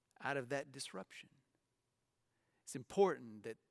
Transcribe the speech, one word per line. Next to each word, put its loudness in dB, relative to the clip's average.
out 0
of -2
that -2
disruption. -10
It's -8
important 4
that -6